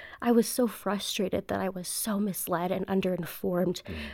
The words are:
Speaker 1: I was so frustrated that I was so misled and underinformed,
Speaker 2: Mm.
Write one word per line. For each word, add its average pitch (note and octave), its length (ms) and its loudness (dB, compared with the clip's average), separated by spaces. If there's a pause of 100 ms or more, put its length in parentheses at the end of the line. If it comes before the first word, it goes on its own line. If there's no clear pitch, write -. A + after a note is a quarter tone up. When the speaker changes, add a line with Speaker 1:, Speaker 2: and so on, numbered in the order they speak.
(200)
Speaker 1:
I A#3+ 100 4
was A3+ 160 8
so B3 220 2
frustrated G3 800 -2
that G3 120 0
I F#3+ 80 0
was F#3 200 -6
so G3+ 320 -2
misled F3+ 500 0
and F#3+ 160 -2
underinformed, F#3 960 0
Speaker 2:
Mm. - 120 -8 (200)